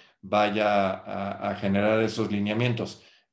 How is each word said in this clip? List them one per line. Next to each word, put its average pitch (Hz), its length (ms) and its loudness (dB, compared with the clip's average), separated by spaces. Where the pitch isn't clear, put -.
vaya 104 720 2
a, 98 580 -6
a 98 60 -4
generar 104 460 2
esos 110 300 -2
lineamientos. 107 720 -2